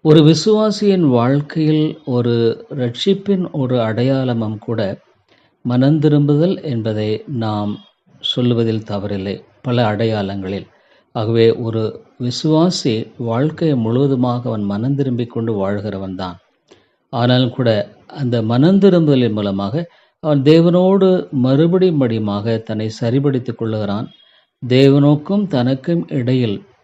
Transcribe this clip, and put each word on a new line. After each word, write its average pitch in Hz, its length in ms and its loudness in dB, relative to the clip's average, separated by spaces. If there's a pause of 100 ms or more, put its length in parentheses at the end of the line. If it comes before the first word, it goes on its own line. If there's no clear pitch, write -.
ஒரு 151 200 6
விசுவாசியின் 202 800 2
வாழ்க்கையில் 151 1040 0
ஒரு 117 720 0
ரட்சிப்பின் 180 760 -2
ஒரு 127 300 -2
அடையாளமும் 113 760 -2
கூட 107 400 -6 (680)
மனந்திரும்புதல் 147 960 2
என்பதை 107 640 -4
நாம் 107 520 -4 (420)
சொல்லுவதில் 117 640 -2
தவறில்லை, 101 600 -8 (180)
பல 120 240 0
அடையாளங்களில். 101 800 -4 (460)
ஆகவே 113 420 2
ஒரு 110 480 -6 (160)
விசுவாசி 151 1000 -2
வாழ்க்கை 143 560 -2
முழுவதுமாக 123 760 0
அவன் 107 220 -4
மனந்திரும்பிக் 123 600 -4
கொண்டு 113 220 -4
வாழ்கிறவன் 98 600 -4
தான். 90 240 -10 (720)
ஆனாலும் 123 400 2
கூட 117 460 -2 (100)
அந்த 120 360 -4
மனந்திரும்புதலின் 147 880 4
மூலமாக 101 540 -4 (340)
அவன் 147 220 0
தேவனோடு 180 880 4
மறுபடியும் 156 680 2
படியுமாக 113 640 -2
தன்னை 110 280 -6 (100)
சரிபடுத்திக் 127 640 -2
கொள்ளுகிறான். 107 460 -4 (600)
தேவனுக்கும் 143 800 4
தனக்கும் 135 640 -2
இடையில் 123 560 -2 (200)